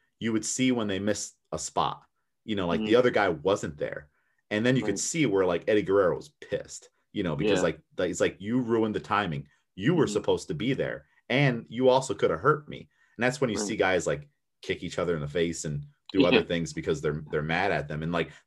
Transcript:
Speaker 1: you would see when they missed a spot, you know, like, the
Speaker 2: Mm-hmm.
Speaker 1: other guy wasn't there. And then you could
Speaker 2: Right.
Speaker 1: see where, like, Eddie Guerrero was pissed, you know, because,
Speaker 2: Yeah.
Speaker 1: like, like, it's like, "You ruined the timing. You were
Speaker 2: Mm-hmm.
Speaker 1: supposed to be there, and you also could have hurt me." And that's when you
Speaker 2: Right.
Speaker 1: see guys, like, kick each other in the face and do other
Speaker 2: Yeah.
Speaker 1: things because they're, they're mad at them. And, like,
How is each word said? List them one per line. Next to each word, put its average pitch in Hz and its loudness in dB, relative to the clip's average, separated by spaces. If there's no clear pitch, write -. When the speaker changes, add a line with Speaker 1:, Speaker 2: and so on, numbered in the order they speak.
Speaker 1:
you 113 -2
would 110 0
see 131 0
when 117 0
they 95 -2
missed 101 -2
a - -6
spot, - -2
you 107 -4
know, 92 -2
like, 85 0
the 107 -2
Speaker 2:
Mm-hmm. 107 6
Speaker 1:
other 123 4
guy 101 2
wasn't 80 -2
there. - -8
And 107 0
then 131 4
you 117 0
could 101 -2
Speaker 2:
Right. - -6
Speaker 1:
see 156 0
where, 98 2
like, 87 0
Eddie 107 4
Guerrero 92 4
was - -10
pissed, - -8
you 98 -2
know, 78 -2
because, 95 2
Speaker 2:
Yeah. - 4
Speaker 1:
like, 82 0
like, 90 0
it's - -6
like, 90 2
"You 120 -2
ruined 110 0
the 92 -2
timing. 92 -2
You 110 0
were 127 4
Speaker 2:
Mm-hmm. 104 -2
Speaker 1:
supposed - 0
to 90 -6
be 113 -2
there, 60 -4
and 123 2
you 127 4
also 127 4
could 104 2
have 80 -2
hurt 151 2
me." - -14
And 110 -2
that's 127 0
when 127 2
you 98 -4
Speaker 2:
Right. 104 -4
Speaker 1:
see 113 -4
guys, 92 2
like, 73 -4
kick 92 -6
each 90 -6
other 85 0
in 76 -4
the 73 -4
face 85 -2
and 73 -6
do 92 4
other 87 6
Speaker 2:
Yeah. - -8
Speaker 1:
things 85 -4
because 80 -2
they're, 78 -2
they're 78 -2
mad 87 0
at 76 -2
them. 76 -6
And, 82 -4
like, 82 -2